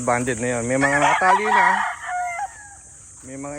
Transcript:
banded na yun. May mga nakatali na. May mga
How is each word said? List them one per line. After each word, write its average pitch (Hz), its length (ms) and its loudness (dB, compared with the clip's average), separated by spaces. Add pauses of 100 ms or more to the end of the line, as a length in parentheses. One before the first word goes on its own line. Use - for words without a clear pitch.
banded 123 320 0
na 123 160 -2
yun. 117 160 -2
May 131 80 0
mga 139 240 2
nakatali 190 480 4
na. - 160 4 (1600)
May 131 80 -14
mga 143 240 -10